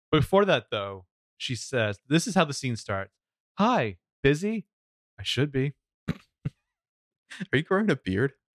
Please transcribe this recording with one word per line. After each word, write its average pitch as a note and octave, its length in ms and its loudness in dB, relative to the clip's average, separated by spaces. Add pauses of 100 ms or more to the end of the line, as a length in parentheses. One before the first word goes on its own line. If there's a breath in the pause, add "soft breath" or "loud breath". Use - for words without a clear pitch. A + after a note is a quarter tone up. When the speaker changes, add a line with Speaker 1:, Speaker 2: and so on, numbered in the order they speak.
(100)
Speaker 1:
Before F#3+ 340 4
that, D#3 260 2
though, G2 360 -6 (320)
she - 160 -6
says, A2 520 -2
this D#3+ 200 2
is G3+ 80 -6
how F#3 100 4
the C#3+ 80 -6
scene B2 240 -4
starts. G2 380 -8 (440)
"Hi, F#3+ 380 0 (260)
busy?" F3 440 2 (520)
"I G2+ 40 -12
should C#3+ 300 -2
be." C3+ 220 -2 (160)
<laughs> - 200 -18
Speaker 2:
"Are - 1500 -10
you D3 60 2
growing G3 280 0
a C#3+ 60 2
beard?" G2+ 380 -2 (200)